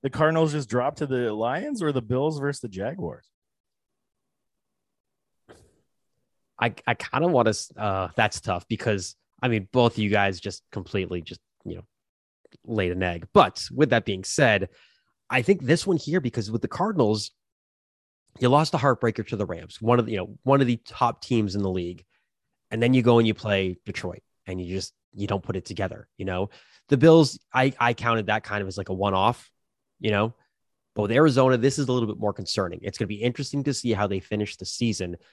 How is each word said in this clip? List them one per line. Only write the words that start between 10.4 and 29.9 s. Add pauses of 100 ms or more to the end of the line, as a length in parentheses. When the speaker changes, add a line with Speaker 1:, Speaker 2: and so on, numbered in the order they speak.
Speaker 2:
completely
just, (240)
you
know, (840)
laid
an
egg.
But (100)
with
that
being
said, (600)
I
think
this
one
here,
because
with
the
Cardinals, (1080)
you
lost
a
heartbreaker
to
the
Rams,
one
of
the,
you
know,
one
of
the
top
teams
in
the
league. (680)
And
then
you
go
and
you
play
Detroit (220)
and
you
just, (200)
you
don't
put
it
together. (100)
You
know, (400)
the
Bills, (140)
I,
I
counted
that
kind
of
as,
like,
a
one-off, (500)